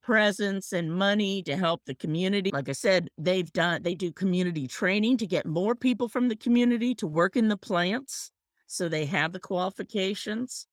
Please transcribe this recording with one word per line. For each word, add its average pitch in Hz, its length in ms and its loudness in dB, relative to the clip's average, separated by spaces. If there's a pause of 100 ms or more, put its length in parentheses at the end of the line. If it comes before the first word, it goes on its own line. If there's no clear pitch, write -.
presents 208 720 2
and 170 200 -2
money 196 500 2
to 147 120 -2
help 170 300 0
the 135 80 -8
community. 185 580 0
Like 139 160 -4
I 139 40 -4
said, 185 440 2
they've 175 340 0
done, 170 340 0
they 175 100 0
do 165 180 -4
community 180 560 0
training 208 480 2
to 220 100 -2
get 156 200 -2
more 185 280 0
people 247 340 0
from 247 200 0
the 214 80 0
community 240 600 2
to - 100 -6
work 170 300 2
in 226 120 4
the 208 80 2
plants, - 760 -2 (360)
so - 200 -4
they 156 200 -2
have 156 260 0
the 185 80 -12
qualifications. 196 1300 -4